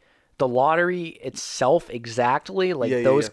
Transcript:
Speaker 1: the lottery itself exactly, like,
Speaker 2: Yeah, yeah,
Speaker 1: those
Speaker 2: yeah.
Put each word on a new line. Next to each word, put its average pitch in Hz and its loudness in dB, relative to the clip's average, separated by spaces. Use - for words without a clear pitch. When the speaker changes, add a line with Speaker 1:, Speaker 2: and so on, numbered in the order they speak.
Speaker 1:
the 131 2
lottery 165 0
itself - 0
exactly, 127 -2
like, 127 -2
Speaker 2:
Yeah, 127 0
yeah, 120 -2
Speaker 1:
those 135 4
Speaker 2:
yeah. - -10